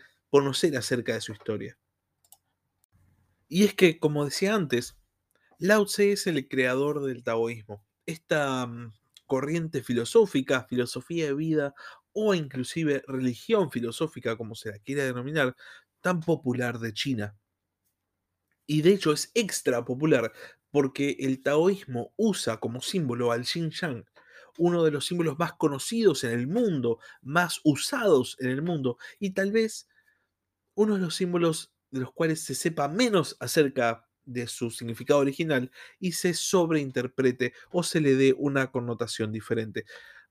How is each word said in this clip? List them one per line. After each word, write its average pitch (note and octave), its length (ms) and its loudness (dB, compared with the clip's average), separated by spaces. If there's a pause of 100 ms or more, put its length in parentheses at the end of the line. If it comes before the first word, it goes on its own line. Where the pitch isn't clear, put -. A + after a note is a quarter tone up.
(300)
conocer C#3 480 4
acerca A#2+ 360 -2
de A2 80 -4
su - 100 -10
historia. A2+ 460 -8 (1700)
Y F#3 160 4
es G3 100 6
que, E3 260 4
como D3 260 2
decía G3 300 0
antes, B2+ 420 -2 (640)
Lao G3+ 260 4
Tse G3+ 280 2
es G3+ 140 -4
el C#3+ 200 -2
creador C3+ 560 0
del B2 200 -6
taoísmo. A2+ 600 -4 (200)
Esta, C#3+ 640 -2
mm, A#2 260 -12 (340)
corriente D3 560 -2
filosófica, C3 800 2
filosofía C3 600 -4
de C#3 80 -2
vida D3+ 400 -2 (380)
o G#3+ 220 0
inclusive C#3+ 720 -2
religión C3+ 640 0
filosófica, A#2 640 -4
como A2 180 -10
se - 160 -10
la G#2 80 -14
quiera C#3 240 -4
denominar, C3 520 -2 (460)
tan F3+ 200 0
popular B2 580 -2
de A2+ 140 -6
China. G#2 440 -4 (1300)
Y D3+ 140 2
de E3+ 100 8
hecho F3 200 4
es - 220 -2
extra C3+ 520 0
popular B2+ 460 2 (440)
porque C#3 460 0
el C3 200 -2
taoísmo D3 760 0
usa F#3 400 0
como A#2+ 240 -6
símbolo B2 500 -2
al A#2+ 140 -2
Xinjiang, D#3 580 -6 (540)
uno F3 260 2
de D#3 80 4
los C#3+ 140 -2
símbolos E3 340 -2
más E3 140 -2
conocidos D#3 720 2
en A#2 60 -2
el A#2+ 160 -2
mundo, D#3 520 0 (220)
más D#3+ 420 -2
usados D3+ 800 2
en B2+ 80 -2
el C3+ 120 -2
mundo, D3 360 -2 (200)
y G3 120 -4
tal G3 240 -2
vez A3 340 -2 (880)
uno G#3+ 220 2
de F#3+ 40 0
los F3 160 -2
símbolos F3 580 0 (180)
de C3 100 -4
los B2 100 -6
cuales D#3+ 320 -2
se C3+ 120 -8
sepa D#3+ 340 -2
menos G3+ 500 2
acerca B2 640 0 (200)
de A#2+ 220 -6
su - 220 -6
significado A#2+ 520 0
original C#3 500 0 (260)
y F#3 140 -4
se F3 220 0
sobreinterprete C3 1200 0 (180)
o F3 100 0
se E3 200 0
le C#3 140 6
dé C3+ 220 6
una C#3 320 0
connotación A#2 640 -4
diferente. A2 540 -4 (460)